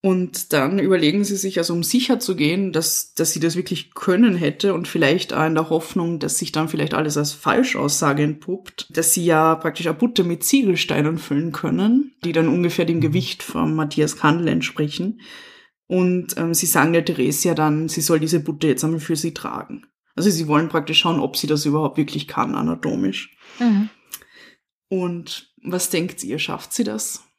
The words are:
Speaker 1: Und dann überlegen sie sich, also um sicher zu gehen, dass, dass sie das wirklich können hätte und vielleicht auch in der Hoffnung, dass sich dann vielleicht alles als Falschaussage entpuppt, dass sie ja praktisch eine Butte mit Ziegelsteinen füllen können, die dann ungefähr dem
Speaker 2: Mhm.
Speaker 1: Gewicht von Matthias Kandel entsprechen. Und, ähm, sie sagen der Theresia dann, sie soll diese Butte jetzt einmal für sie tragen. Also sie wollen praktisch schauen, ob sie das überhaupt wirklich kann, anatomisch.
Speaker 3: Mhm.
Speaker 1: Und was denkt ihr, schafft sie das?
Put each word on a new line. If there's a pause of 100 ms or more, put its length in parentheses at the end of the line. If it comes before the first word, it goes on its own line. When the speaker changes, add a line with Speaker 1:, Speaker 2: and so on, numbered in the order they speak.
Speaker 1:
Und
dann
überlegen
sie
sich,
also
um
sicher
zu
gehen,
dass,
dass
sie
das
wirklich
können
hätte
und
vielleicht
auch
in
der
Hoffnung,
dass
sich
dann
vielleicht
alles
als
Falschaussage
entpuppt,
dass
sie
ja
praktisch
eine
Butte
mit
Ziegelsteinen
füllen
können, (100)
die
dann
ungefähr
dem
Speaker 2:
Mhm.
Speaker 1:
Gewicht
von
Matthias
Kandel
entsprechen. (680)
Und,
ähm,
sie
sagen
der
Theresia
dann,
sie
soll
diese
Butte
jetzt
einmal
für
sie
tragen. (300)
Also
sie
wollen
praktisch
schauen,
ob
sie
das
überhaupt
wirklich
kann,
anatomisch. (220)
Speaker 3:
Mhm. (1000)
Speaker 1:
Und (100)
was
denkt
ihr,
schafft
sie
das? (160)